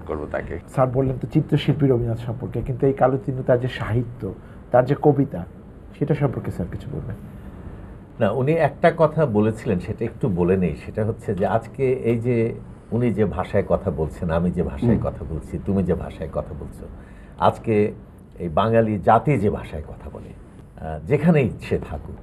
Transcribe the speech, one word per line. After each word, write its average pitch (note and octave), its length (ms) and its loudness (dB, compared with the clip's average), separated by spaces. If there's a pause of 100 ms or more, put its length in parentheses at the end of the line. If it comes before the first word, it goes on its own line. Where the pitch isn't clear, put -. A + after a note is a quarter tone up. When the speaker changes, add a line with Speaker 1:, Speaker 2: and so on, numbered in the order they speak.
Speaker 1:
করবো D2+ 240 -4
তাকে। C#2 360 -6
Speaker 2:
স্যার C3 200 2
বললেন C3 320 0
তো A#2+ 80 -4
চিত্রশিল্পী C#3+ 580 2
রবীন্দ্রনাথ A#2+ 340 2
সম্পর্কে, A2+ 420 -6
কিন্তু C3 260 0
এই C3+ 60 4
কালো C3 240 4
তিনি C3 260 -4
তার B2+ 160 4
যে B2+ 80 -2
সাহিত্য, A2+ 640 -4 (380)
তার B2+ 140 6
যে C#3 160 0
কবিতা, C3 440 4 (540)
সেটা D3 160 2
সম্পর্কে A2+ 360 0
স্যার - 200 -4
কিছু - 220 -10
বলবেন? - 220 -8 (1040)
Speaker 3:
না, G#2+ 120 4
উনি C3 200 2
একটা E3 460 4
কথা D#3 280 4
বলেছিলেন, G#2+ 540 2
সেটা A2 260 -4
একটু - 240 -2
বলে F2+ 280 4
নেই। E2 180 2
সেটা G#2+ 300 -4
হচ্ছে G#2+ 300 -4
যে F#2+ 100 0
আজকে A#2 480 0
এই A#2 260 0
যে A2+ 340 2 (380)
উনি A#2+ 220 2
যে G#2 120 2
ভাষায় F2+ 420 0
কথা F2 240 2
বলছেন, D#2 400 -2
আমি E2+ 200 2
যে F2 120 0
ভাষায় G2+ 340 2
Speaker 2:
হুম। - 60 -2
Speaker 3:
কথা - 260 -4
বলছি, D#2+ 360 -6
তুমি G2 180 0
যে F2 120 2
ভাষায় D2 380 -8
কথা D2 260 -6
বলছো, - 260 -12 (540)
আজকে G#2+ 540 2 (460)
এই F2 100 -4
বাঙালি G#2+ 500 4
জাতি A2+ 380 6
যে G2+ 120 2
ভাষায় - 380 -4
কথা - 220 -14
বলে, - 200 -14 (560)
আহ, D#2 200 -6
যেখানে D3 360 6
ইচ্ছে F#2 380 0 (100)
থাকুক, - 340 -10